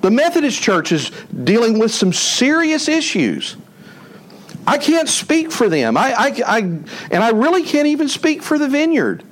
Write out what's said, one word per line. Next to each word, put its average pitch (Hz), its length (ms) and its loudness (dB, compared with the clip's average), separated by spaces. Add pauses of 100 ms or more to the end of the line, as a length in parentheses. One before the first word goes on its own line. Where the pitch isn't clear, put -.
The 190 100 2
Methodist 294 500 0
Church 180 300 0
is 147 220 -2 (320)
dealing 226 340 2
with 226 140 2
some 185 200 2
serious 311 760 0
issues. 180 680 -2 (1080)
I 285 100 0
can't 302 320 0
speak 320 440 -2
for 226 160 2
them. 127 280 2
I, 220 160 2
I, 254 320 0
I, 214 140 0
and 175 300 -4 (240)
I 220 180 2
really 302 320 2
can't 294 240 0
even 294 220 0
speak - 340 -2
for 302 160 -2
the 294 80 0
Vineyard 277 640 0